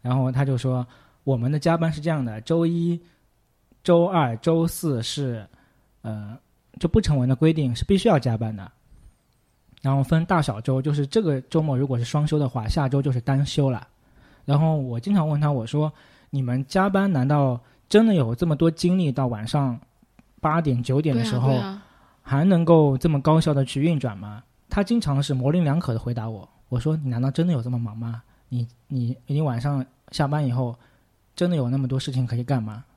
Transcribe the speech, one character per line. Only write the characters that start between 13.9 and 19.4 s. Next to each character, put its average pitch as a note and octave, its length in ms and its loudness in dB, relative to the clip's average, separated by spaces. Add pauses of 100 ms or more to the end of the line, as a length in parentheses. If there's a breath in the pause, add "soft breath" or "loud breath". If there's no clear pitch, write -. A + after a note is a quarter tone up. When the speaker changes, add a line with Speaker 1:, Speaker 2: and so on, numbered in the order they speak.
Speaker 1:
然 C#3+ 140 2
后 D#3+ 180 2
我 B2 220 -4
经 G3+ 160 -2
常 D#3 140 2
问 D3 120 0
他， D3 120 2
我 B2+ 140 -2
说 D3+ 260 -2 (380 soft breath)
：“你 C#3 120 -2
们 B2+ 240 -2
加 F#3+ 220 0
班 G3 240 0
难 C3+ 140 2
道 C#3 340 2 (280 soft breath)
真 A3 180 6
的 G#3+ 80 4
有 A#2+ 200 2
这 F3 120 -2
么 D3+ 100 2
多 E3 140 4
精 F3 280 0
力 D#3+ 140 0
到 C3 140 -2
晚 A2 200 -6